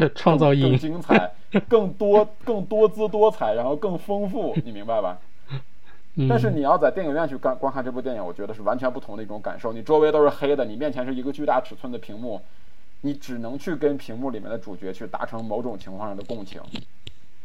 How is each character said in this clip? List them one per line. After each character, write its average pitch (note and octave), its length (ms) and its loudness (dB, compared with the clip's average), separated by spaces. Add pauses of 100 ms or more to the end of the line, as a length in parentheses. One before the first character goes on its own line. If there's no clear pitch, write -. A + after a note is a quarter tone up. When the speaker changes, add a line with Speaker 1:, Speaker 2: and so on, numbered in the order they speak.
Speaker 1:
<laughs> D3+ 140 4
创 E3 200 6
造 D3 160 6
意 C#3 80 6
义。 C3+ 40 6
Speaker 2:
更， C3 80 6
更 C3 80 6
精 D#3+ 220 -2
彩、 F3+ 300 4 (380)
更 G3+ 240 4
多、 G#3 340 6 (160)
更 G#3+ 220 -2
多 G#3+ 240 4
姿 G#3+ 180 0
多 G#3+ 220 6
彩， A2+ 240 2
然 A#2 100 2
后 C#3 120 0
更 F3+ 200 0
丰 G3+ 320 -2
富， F#3+ 280 -2 (100)
你 A#2+ 60 -6
明 G2+ 120 -6
白 A2+ 160 0
吧？ F#2 200 -2 (960)
Speaker 1:
嗯。 C3+ 120 2
Speaker 2:
但 A3 120 4
是 A3+ 100 2
你 D#3+ 120 0
要 C#3+ 140 6
在 D3+ 140 4
电 F#3 160 -2
影 C#3+ 80 -2
院 D#3 160 0
去 C3+ 60 -6
观-， C3 240 0
观 C3+ 120 -2
看 B2+ 140 -4
这 C3 60 -4
部 B2 100 -4
电 B2 140 -4
影， G2+ 100 -4
我 F2 80 -6
觉 G2+ 140 -6
得 G#2+ 80 -8
是 G#2+ 80 -8
完 G#2+ 120 2
全 B2+ 160 -2
不 - 80 -6
同 G#2 160 -8
的 G#2+ 60 -8
一 A2 60 -8
种 G#2 120 -8
感 F#2+ 200 -8
受。 A2+ 120 -4
你 A2+ 120 -8
周 D3+ 160 4
围 D3+ 120 6
都 D3+ 120 6
是 C#3+ 60 6
黑 C#3+ 260 0
的， C3 100 0
你 G#2+ 100 -6
面 C#3+ 160 -2
前 B2 140 -4
是 C3+ 80 -4
一 B2+ 80 -4
个 C#3 100 -4
巨 D3 140 -6
大 C3 160 2
尺 - 140 -6
寸 B2 180 -6
的 A#2 60 -6
屏 G#2+ 180 -8
幕， A2 240 -6 (600)
你 C#3+ 120 -2
只 B2+ 240 -6
能 A#2 220 -4
去 F3+ 160 -4
跟 C#3+ 200 2
屏 A#2 220 -6
幕 C3 140 -2
里 A2 80 -4
面 G2+ 100 -6
的 A2+ 80 -2
主 G#2 180 -6
角 F#2+ 160 -4
去 G#2 140 -6
达 F#2+ 220 -4
成 A2+ 180 -6
某 A2 160 -2
种 A#2 160 -4
情 F#2+ 180 -8
况 G#2 140 -6
上 G2 80 -6
的 G#2 60 -6
共 A2+ 200 -6
情。 - 160 -8 (840)